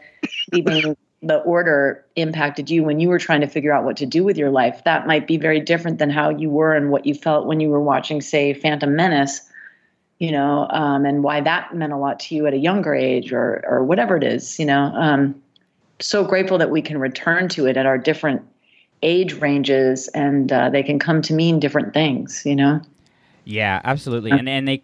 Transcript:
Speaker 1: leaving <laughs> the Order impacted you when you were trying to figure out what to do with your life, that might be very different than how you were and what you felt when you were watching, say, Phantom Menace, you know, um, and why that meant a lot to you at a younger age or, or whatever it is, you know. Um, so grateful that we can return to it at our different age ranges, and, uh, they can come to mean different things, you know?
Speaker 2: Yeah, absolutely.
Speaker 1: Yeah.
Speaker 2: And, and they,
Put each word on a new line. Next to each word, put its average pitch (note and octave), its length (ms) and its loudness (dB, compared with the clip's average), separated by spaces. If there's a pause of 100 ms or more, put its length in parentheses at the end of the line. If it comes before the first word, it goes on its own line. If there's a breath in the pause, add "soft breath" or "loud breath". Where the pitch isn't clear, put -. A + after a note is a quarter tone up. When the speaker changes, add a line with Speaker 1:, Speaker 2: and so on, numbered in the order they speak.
(520 loud breath)
Speaker 1:
leaving D#3 440 0 (120)
<laughs> - 140 -20
the D#3 180 0
Order D#3+ 640 0 (120)
impacted D#3 540 -2
you E3 120 2
when D3+ 180 0
you F3 80 4
were F3+ 100 4
trying D#3+ 240 2
to C#3+ 40 2
figure D3 260 -2
out B2 120 2
what C3 140 -4
to C#3+ 80 -4
do D#3 180 0
with G3 140 2
your C#3+ 120 0
life, B2+ 340 0
that D#3+ 220 0
might D3+ 200 0
be D#3+ 100 0
very D#3 240 0
different E3 380 -2
than D3 120 0
how D3+ 200 0
you D3+ 200 -2
were D#3 240 2
and C#3+ 160 0
what C#3 160 0
you D3 80 0
felt D3+ 320 0
when D#3 140 0
you D#3 80 0
were D3 120 2
watching, D3 420 0
say, C#3+ 320 0
Phantom D3 420 -2
Menace, D3+ 460 0 (760 loud breath)
you E3 140 -2
know, C#3+ 380 0
um, C#3+ 340 0
and C#3+ 180 0
why D3 180 0
that D#3+ 340 -2
meant D#3 180 -4
a C#3+ 60 -6
lot C#3 220 -4
to - 140 -10
you D3+ 120 0
at C#3 80 0
a C3+ 40 0
younger E3 360 0
age B2+ 400 0
or, A#2+ 320 -2
or B2+ 180 2
whatever F#3+ 320 2
it C#3 80 0
is, A#2+ 340 -4
you E3 80 -2
know. C#3 280 2
Um, C#3 400 2 (640)
so G3+ 260 0
grateful F#3+ 340 2
that D#3+ 120 2
we D#3 120 0
can D3+ 160 -6
return E3 500 0
to D3+ 180 0
it B2+ 120 2
at C3+ 80 2
our C3+ 120 4
different D#3 440 -2 (600 soft breath)
age E3+ 320 2
ranges, C3+ 760 2
and, C#3 440 0
uh, B2+ 180 2
they C#3 120 2
can D3 160 -2
come D#3+ 240 0
to D#3+ 120 -4
mean E3 260 2
different D3 340 -2
things, D3 520 -2
you C#3+ 100 0
know? C#3 240 4 (680 soft breath)
Speaker 2:
Yeah, G#2 380 -2
absolutely. A#2+ 460 -4
Speaker 1:
Yeah. - 60 4
Speaker 2:
And, B2+ 120 -4
and C3+ 200 -2
they, C3+ 160 -2